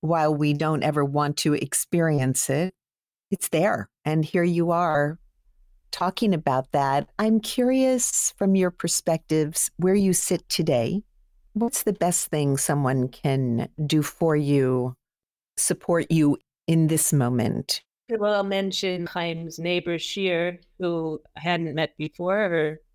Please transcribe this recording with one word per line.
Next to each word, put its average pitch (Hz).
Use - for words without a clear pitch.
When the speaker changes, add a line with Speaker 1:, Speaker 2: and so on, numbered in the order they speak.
Speaker 1:
while 156
we 147
don't 156
ever 147
want 143
to 147
experience 147
it, 165
it's -
there. 160
And 156
here 170
you 170
are 160
talking 190
about 135
that. 139
I'm 220
curious 254
from 196
your 185
perspectives, 160
where 185
you 196
sit -
today, 160
what's 233
the 208
best -
thing 143
someone 135
can 127
do 151
for 160
you, 131
support -
you 151
in 165
this 156
moment? 123
Speaker 2:
Well, 208
I'll 202
mention 190
Chaim's 165
neighbor, 170
Shir, 175
who 165
I -
hadn't 165
met 156
before. 175
Her, 160